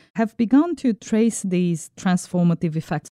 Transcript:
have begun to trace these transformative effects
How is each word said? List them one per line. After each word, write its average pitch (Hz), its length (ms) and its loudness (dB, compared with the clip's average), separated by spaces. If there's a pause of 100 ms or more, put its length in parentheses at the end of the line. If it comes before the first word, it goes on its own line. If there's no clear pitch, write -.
(160)
have 220 220 -2
begun 277 380 2
to 247 180 0
trace 220 480 0
these 180 560 -2
transformative 175 800 0
effects 160 400 -6